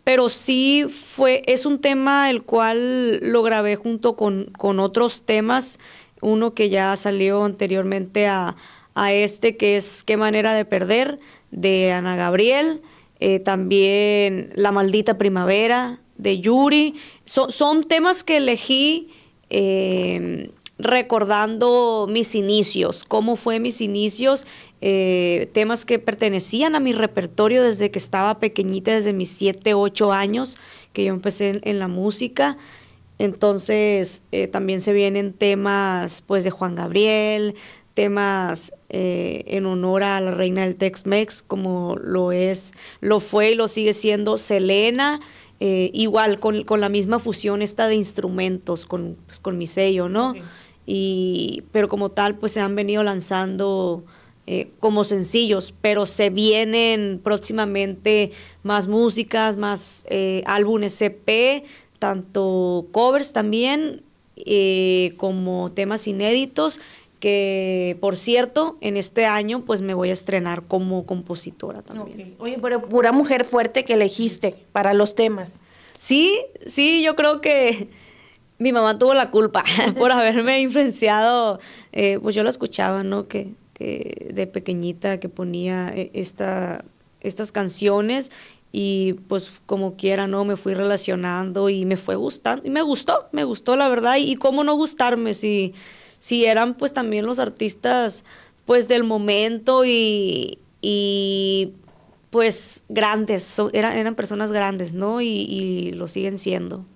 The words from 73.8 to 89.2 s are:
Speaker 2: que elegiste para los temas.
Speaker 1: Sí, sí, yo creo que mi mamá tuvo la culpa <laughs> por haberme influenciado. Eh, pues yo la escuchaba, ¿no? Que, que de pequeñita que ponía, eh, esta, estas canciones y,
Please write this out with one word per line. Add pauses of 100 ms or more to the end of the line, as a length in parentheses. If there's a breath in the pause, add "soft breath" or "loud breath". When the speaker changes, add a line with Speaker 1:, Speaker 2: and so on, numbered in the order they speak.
Speaker 2:
que
elegiste (160)
para
los
temas. (380 soft breath)
Speaker 1:
Sí, (260)
sí,
yo
creo
que (680 soft breath)
mi
mamá
tuvo
la
culpa
<laughs>
por
haberme
influenciado. (320 loud breath)
Eh,
pues
yo
la
escuchaba,
¿no?
Que, (200)
que
de
pequeñita
que
ponía,
eh,
esta, (360)
estas
canciones (400 loud breath)
y, (160)